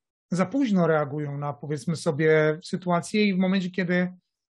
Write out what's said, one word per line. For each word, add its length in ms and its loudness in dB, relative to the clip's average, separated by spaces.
za 160 0
późno 400 2
reagują 520 0
na, 140 -4
powiedzmy 440 -6
sobie, 680 2
sytuację 600 -2
i 100 2
w 40 0
momencie, 320 0
kiedy 420 0